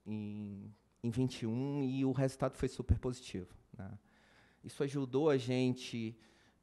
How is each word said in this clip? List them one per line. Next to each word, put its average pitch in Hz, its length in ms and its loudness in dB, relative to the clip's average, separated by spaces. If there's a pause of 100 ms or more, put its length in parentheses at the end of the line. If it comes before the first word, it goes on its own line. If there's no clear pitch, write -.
em, 104 680 -6 (300)
em 120 80 0
vinte 127 320 0
e 120 40 0
um 139 360 0
e 135 220 2
o 131 80 4
resultado 131 440 0
foi 131 120 0
super - 320 2
positivo, 110 520 -6 (240)
né? 98 220 -12 (640)
Isso - 220 -4
ajudou 139 440 2
a 143 80 8
gente 127 800 0 (460)